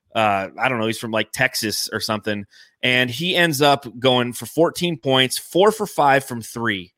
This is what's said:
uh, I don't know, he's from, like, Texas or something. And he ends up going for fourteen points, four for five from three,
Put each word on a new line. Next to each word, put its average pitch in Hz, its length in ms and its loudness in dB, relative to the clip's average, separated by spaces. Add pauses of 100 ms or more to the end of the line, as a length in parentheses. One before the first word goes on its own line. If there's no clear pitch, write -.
(140)
uh, 101 360 2 (100)
I 117 80 0
don't 131 120 -2
know, 110 80 -2
he's 113 120 -4
from, 113 120 -10
like, 110 200 -2
Texas - 600 -2
or 107 80 -4
something. 104 440 -4 (380)
And 127 260 2
he 165 280 -4
ends 165 240 2
up 143 260 2 (120)
going 123 340 2
for - 120 -12
fourteen 165 520 0
points, 131 400 2
four 202 340 2
for 214 160 -2
five 139 380 2
from 117 160 -8
three, 107 560 -6